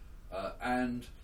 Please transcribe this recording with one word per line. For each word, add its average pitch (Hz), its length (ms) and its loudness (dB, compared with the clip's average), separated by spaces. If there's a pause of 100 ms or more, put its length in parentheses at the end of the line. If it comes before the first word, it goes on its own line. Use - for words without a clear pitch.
(320)
Uh, - 200 -2 (100)
and 123 440 4 (180)